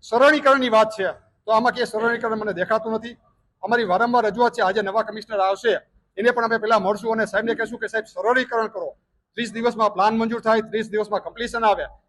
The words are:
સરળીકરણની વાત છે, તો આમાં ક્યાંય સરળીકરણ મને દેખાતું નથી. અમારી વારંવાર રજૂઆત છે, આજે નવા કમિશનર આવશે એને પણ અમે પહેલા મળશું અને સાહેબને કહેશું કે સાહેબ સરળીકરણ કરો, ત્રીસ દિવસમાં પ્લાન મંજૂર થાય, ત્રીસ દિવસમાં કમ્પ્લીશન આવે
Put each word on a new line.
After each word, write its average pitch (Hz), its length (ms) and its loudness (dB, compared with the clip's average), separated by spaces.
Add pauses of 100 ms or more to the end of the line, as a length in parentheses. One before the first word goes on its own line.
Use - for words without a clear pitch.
સરળીકરણની 269 680 4
વાત 220 200 4
છે, 196 180 -4 (380)
તો 214 60 -2
આમાં 233 220 2
ક્યાંય 240 120 -2
સરળીકરણ 226 500 -2
મને 214 180 -4
દેખાતું 220 400 -2
નથી. 226 240 -8 (460)
અમારી 233 200 0
વારંવાર 226 420 2
રજૂઆત 233 280 2
છે, 233 80 -4
આજે 202 200 0
નવા 202 200 -2
કમિશનર 214 380 -6
આવશે 196 320 0 (460)
એને 233 140 2
પણ 240 120 0
અમે 226 140 0
પહેલા 214 220 2
મળશું 208 320 0
અને 220 140 0
સાહેબને 220 300 -2
કહેશું 226 240 -6
કે 214 80 -6
સાહેબ 214 180 -4
સરળીકરણ 233 640 0
કરો, 175 280 -10 (380)
ત્રીસ 220 200 -6
દિવસમાં 220 400 0
પ્લાન 214 240 2
મંજૂર 226 240 -2
થાય, 220 200 2
ત્રીસ 220 280 -4
દિવસમાં 208 340 -2
કમ્પ્લીશન 226 400 -6
આવે 190 200 2 (260)